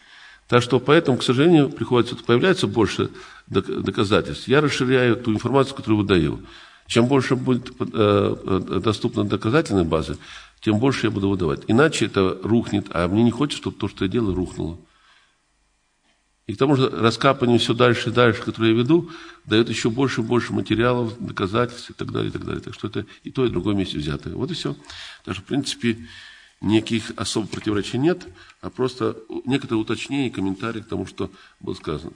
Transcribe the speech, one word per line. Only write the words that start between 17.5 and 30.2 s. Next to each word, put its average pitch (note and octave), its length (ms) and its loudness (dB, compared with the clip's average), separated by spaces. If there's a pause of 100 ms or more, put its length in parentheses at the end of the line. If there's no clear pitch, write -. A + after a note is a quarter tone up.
всё A#2 160 2
дальше A#2+ 340 2
и A2+ 40 -4
дальше, A#2+ 300 4
которое A2+ 280 0
я A2 60 4
веду, D#3+ 340 2 (340)
даёт A2+ 240 2
ещё A#2 220 -2
больше B2+ 320 0
и - 20 -2
больше A#2 300 0
материалов, A2 640 0
доказательств G#2+ 720 -4
и - 20 -18
так - 180 -10
далее, D2+ 200 -4
и - 20 -14
так - 140 -10
далее. - 160 -6
Так - 100 -14
что - 160 -10
это G#2+ 160 -6 (180)
и C#3+ 80 -12
то, C3 140 -2
и A#2 60 0
другое F#2+ 240 -2
вместе F#2+ 240 -2
взятое. D2+ 360 -6
Вот A#2 160 -6
и F3 40 -6
всё. C#3+ 200 -8 (500)
Так - 100 -8
что, F#2+ 80 -12
в - 40 -20
принципе, A#2 520 -2 (640)
никаких A2 540 0
особых F#2+ 340 -4
противоречий G#2 480 -4
нет, F3 280 0 (360)
а F2+ 80 -10
просто A#2 460 -4 (280)
некоторые B2 380 -2
уточнения A#2+ 460 -4